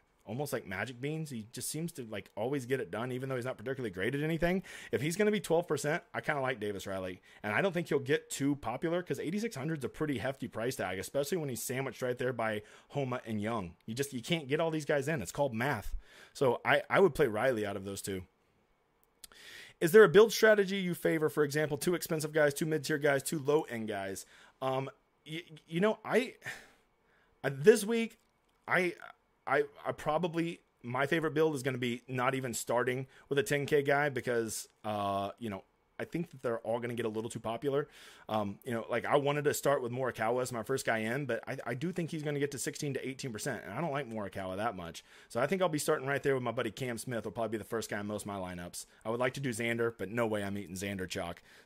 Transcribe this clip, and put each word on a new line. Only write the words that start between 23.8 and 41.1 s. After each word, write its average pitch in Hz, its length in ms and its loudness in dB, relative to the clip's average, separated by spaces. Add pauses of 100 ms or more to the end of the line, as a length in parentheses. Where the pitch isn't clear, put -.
guys. 98 400 -6 (340)
Um, 131 300 -2 (340)
y-, 156 160 -10 (260)
you 165 120 -2
know, 208 260 4
I, 214 300 2 (1080)
uh, 135 80 0
this 190 320 6
week, 226 360 0 (480)
I, 175 260 2 (540)
I, 147 160 6 (200)
I 117 80 -2
probably, 165 680 -2 (240)
my 127 240 0
favorite 156 260 2
build 156 220 4
is 127 80 -4
gonna 127 160 -2
be 123 280 -2
not 131 280 0
even 131 180 -4
starting 123 540 0 (200)
with 139 120 2
a 135 40 2
ten 143 220 0
K 143 160 4
guy 143 280 4
because, 117 600 -2 (160)
uh, 101 540 0
you 113 100 -8
know, 95 140 -8 (360)
I 117 40 -4
think 165 280 -4
that 131 100 -18
they're 117 200 0
all 113 180 -2
gonna 120 160 -4
get 117 100 -2
a 110 40 0
little 110 200 -4
too 117 100 -8
popular. 135 480 -2 (400)
Um, 104 360 -2
you 127 80 -6
know, 113 180 -4
like, 117 160 -2
I 113 120 4
wanted 143 260 2
to 143 100 4
start 139 300 2
with 117 80 -4
Morikawa 123 500 0
as 127 100 -4
my 117 120 -4
first 135 200 -2
guy 117 160 2
in, 123 280 -2